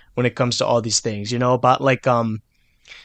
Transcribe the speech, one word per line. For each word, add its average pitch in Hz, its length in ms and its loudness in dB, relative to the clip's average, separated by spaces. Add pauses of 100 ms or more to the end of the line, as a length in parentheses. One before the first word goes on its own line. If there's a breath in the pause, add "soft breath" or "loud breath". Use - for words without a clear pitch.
(160 soft breath)
when 123 100 0
it 120 100 -2
comes 123 220 0
to - 80 -2
all 117 160 2
these 110 180 -4
things, 104 320 -6
you 120 80 -2
know, 123 140 2
about, 127 260 2
like, 135 260 0
um, 113 340 0 (640 soft breath)